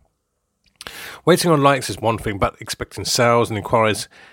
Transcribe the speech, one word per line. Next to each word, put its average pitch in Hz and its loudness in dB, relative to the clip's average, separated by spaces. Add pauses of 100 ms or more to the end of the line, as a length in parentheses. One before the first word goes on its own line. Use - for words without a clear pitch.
(1300)
Waiting 170 4
on 147 4
likes 139 2
is 98 -8
one 110 0
thing, 101 -6
but - -2
expecting - -10
sales 117 2
and 110 -4
inquiries 107 0 (260)